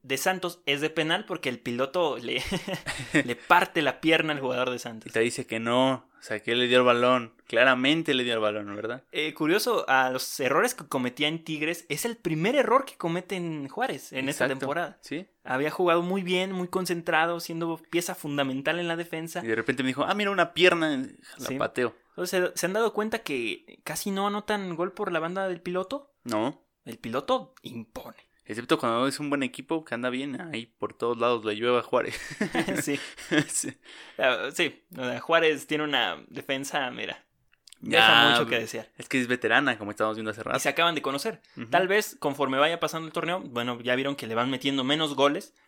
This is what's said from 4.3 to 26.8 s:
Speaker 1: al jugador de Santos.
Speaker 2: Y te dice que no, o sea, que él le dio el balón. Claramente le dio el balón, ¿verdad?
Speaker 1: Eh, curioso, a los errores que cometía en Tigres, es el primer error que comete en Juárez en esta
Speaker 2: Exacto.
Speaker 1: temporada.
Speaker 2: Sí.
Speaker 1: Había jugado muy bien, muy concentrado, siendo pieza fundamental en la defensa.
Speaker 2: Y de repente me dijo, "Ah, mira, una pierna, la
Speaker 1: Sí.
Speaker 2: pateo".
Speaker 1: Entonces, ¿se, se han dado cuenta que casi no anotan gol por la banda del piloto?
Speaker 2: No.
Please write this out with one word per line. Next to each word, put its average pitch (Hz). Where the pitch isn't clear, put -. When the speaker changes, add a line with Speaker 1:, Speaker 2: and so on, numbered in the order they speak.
Speaker 1:
al 143
jugador 127
de 123
Santos. 113
Speaker 2:
Y -
te 117
dice 123
que 113
no, 127
o -
sea, 107
que 117
él 120
le 123
dio 123
el 127
balón. 123
Claramente 131
le 127
dio 120
el 113
balón, 104
¿verdad? 110
Speaker 1:
Eh, 151
curioso, 185
a 131
los -
errores 135
que 151
cometía 127
en 160
Tigres, 160
es -
el 233
primer 170
error 247
que -
comete 180
en 160
Juárez 202
en 135
esta 135
Speaker 2:
Exacto. 135
Speaker 1:
temporada. 143
Speaker 2:
Sí. 165
Speaker 1:
Había 139
jugado 175
muy 185
bien, 185
muy 180
concentrado, 170
siendo 165
pieza 175
fundamental 143
en 175
la 165
defensa. 165
Speaker 2:
Y 117
de 110
repente 123
me 131
dijo, 131
"Ah, 185
mira, 202
una 180
pierna, 160
la 127
Speaker 1:
Sí. 131
Speaker 2:
pateo". 120
Speaker 1:
Entonces, 180
¿se, -
se -
han 185
dado 214
cuenta 220
que 120
casi -
no 196
anotan 202
gol 180
por 202
la 165
banda 180
del 175
piloto? 185
Speaker 2:
No. 113